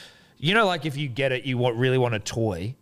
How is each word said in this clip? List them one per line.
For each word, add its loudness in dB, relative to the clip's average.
you 0
know, 6
like, 0
if -4
you -4
get 0
it, -4
you -2
want, 2
really 2
want 2
a -2
toy. -4